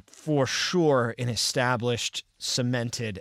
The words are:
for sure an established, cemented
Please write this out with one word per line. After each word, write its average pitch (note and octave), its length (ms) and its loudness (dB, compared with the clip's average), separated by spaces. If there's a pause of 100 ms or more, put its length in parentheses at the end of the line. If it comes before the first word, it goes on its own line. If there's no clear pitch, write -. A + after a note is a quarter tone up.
for D#3 400 0
sure C3+ 720 2
an B2 100 -2
established, B2 960 0 (140)
cemented A#2+ 840 -2